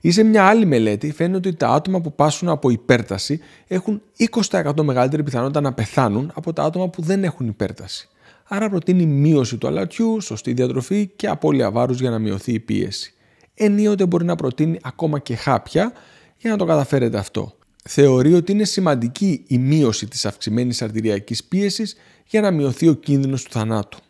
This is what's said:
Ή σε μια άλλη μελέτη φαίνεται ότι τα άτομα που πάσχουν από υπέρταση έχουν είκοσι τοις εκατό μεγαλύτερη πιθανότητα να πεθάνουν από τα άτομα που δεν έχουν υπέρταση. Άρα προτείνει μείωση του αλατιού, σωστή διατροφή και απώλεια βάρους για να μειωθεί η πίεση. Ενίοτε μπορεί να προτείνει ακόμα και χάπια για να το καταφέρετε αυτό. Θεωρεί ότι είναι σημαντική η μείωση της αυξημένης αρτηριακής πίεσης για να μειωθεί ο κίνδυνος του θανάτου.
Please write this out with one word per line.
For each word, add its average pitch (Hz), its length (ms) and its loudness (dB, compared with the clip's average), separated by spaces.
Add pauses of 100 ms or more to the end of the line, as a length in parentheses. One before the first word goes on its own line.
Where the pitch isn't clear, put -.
Ή 170 100 2
σε 185 120 4
μια 220 220 6
άλλη 214 220 6
μελέτη 113 460 0
φαίνεται 180 360 -2
ότι 175 80 -4
τα 120 120 0
άτομα 170 320 0
που 160 140 -6
πάσχουν 151 340 0
από 147 220 0
υπέρταση 117 720 0 (260)
έχουν 202 360 -4 (140)
είκοσι 226 340 0
τοις 196 80 0
εκατό 151 260 0
μεγαλύτερη 135 380 2
πιθανότητα 139 380 -2
να 139 120 -2
πεθάνουν 123 600 0
από 165 180 -8
τα 156 100 -2
άτομα 180 260 -2
που 175 140 -10
δεν 190 220 0
έχουν 147 220 -4
υπέρταση. - 640 -8 (400)
Άρα 208 200 -2
προτείνει 180 380 2
μείωση 143 500 2
του 120 100 -6
αλατιού, 190 540 -2
σωστή 127 320 -6
διατροφή 127 640 -2
και - 100 -6
απώλεια 143 440 0
βάρους 123 300 0
για 127 100 -2
να 113 80 -2
μειωθεί 107 340 -4
η 110 80 -2
πίεση. 98 540 -6 (400)
Ενίοτε 208 520 2
μπορεί 170 180 0
να 175 100 0
προτείνει 156 480 -2
ακόμα 151 360 -4
και 127 160 -6
χάπια 147 580 -2 (440)
για 226 140 -6
να 214 60 -2
το 196 80 0
καταφέρετε 135 540 0
αυτό. 104 340 -8 (380)
Θεωρεί 139 440 6
ότι 175 180 2
είναι 208 120 2
σημαντική 147 840 0
η 127 120 2
μείωση 131 480 2
της - 200 -8
αυξημένης 117 560 -4
αρτηριακής 110 640 -4
πίεσης 202 520 -4 (300)
για 220 140 0
να 208 100 2
μειωθεί 147 380 2
ο 156 60 6
κίνδυνος 135 480 -2
του - 100 -20
θανάτου. 110 460 -4 (120)